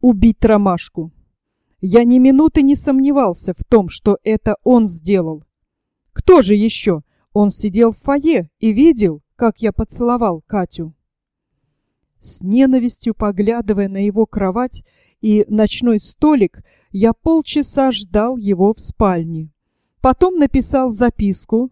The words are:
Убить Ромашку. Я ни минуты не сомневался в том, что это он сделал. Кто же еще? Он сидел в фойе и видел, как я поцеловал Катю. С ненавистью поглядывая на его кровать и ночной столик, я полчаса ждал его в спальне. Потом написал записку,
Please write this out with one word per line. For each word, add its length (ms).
Убить 440
Ромашку. 680
Я 240
ни 160
минуты 420
не 140
сомневался 840
в 60
том, 240
что 340
это 400
он 260
сделал. 540
Кто 300
же 120
еще? 480
Он 180
сидел 400
в 80
фойе 520
и 100
видел, 500
как 280
я 100
поцеловал 760
Катю. 480
С 200
ненавистью 760
поглядывая 720
на 180
его 200
кровать 580
и 280
ночной 500
столик, 640
я 220
полчаса 760
ждал 460
его 360
в 60
спальне. 720
Потом 380
написал 540
записку, 800